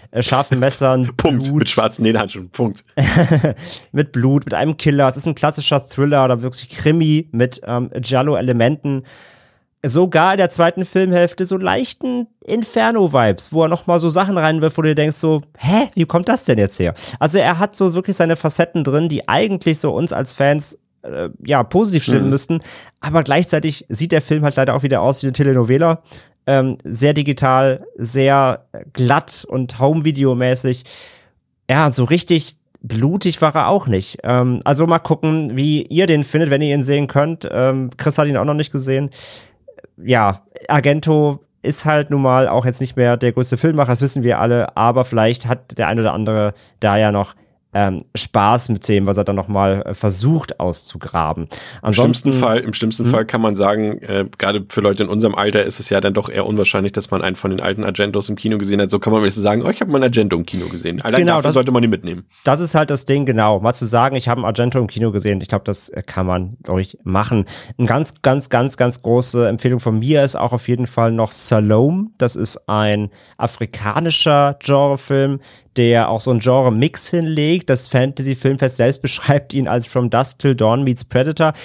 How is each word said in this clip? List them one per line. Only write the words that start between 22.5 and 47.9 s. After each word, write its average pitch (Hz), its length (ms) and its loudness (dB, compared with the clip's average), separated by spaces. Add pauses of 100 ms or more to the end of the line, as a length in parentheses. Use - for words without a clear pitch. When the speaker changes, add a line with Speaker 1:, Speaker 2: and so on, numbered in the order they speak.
Speaker 1:
Aber 151 220 0
gleichzeitig 151 680 -2
sieht 160 240 -4
der 151 80 4
Film 151 240 0
halt 143 100 0
leider 131 180 2
auch 135 100 -2
wieder 131 180 2
aus 127 200 0
wie 139 60 -2
eine 127 60 -2
Telenovela. 139 680 2 (460)
Ähm, 135 380 2
sehr 120 280 2
digital, 135 720 0 (120)
sehr 135 680 2 (280)
glatt 131 520 0
und 127 340 -6
Home-Video-mäßig. 135 1080 0 (840)
Ja, 147 220 4
so 123 140 0
richtig 165 500 0 (260)
blutig 147 600 -2
war 156 120 4
er 139 140 0
auch 196 200 0
nicht. 95 360 -2
Ähm, 123 400 0
also 147 240 2
mal 165 120 2
gucken, 156 580 -2
wie 151 260 0
ihr 175 240 0
den 151 160 4
findet, 151 280 0
wenn 139 100 2
ihr 147 120 0
ihn 143 100 0
sehen 143 240 0
könnt. 151 440 -2
Ähm, 131 460 0
Chris - 200 -2
hat 147 120 2
ihn 135 80 0
auch 104 80 0
noch 147 80 0
nicht 151 180 -4
gesehen. 135 380 -2 (920)
Ja, 107 380 2 (260)
Argento 147 720 0 (200)
ist - 240 -4
halt 151 240 0
nun 139 140 0
mal 131 240 4
auch 120 180 2
jetzt 127 160 -4
nicht 131 160 -8
mehr 120 180 2
der 120 160 0
größte 123 260 -2
Filmmacher, 147 340 0
das 123 100 0
wissen 135 220 -2
wir 120 160 2
alle, 117 360 0
aber 120 300 2
vielleicht 117 400 0
hat - 320 -6
der 98 100 0
ein 113 120 0
oder 98 140 0
andere 104 420 -2 (240)
da 104 180 2
ja 107 140 4
noch, 101 240 -2 (400)
ähm, 98 280 0 (100)